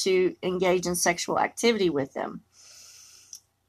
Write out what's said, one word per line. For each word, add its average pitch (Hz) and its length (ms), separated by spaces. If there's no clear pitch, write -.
to 185 400
engage 180 440
in 175 100
sexual 175 420
activity 214 520
with 139 240
them. - 280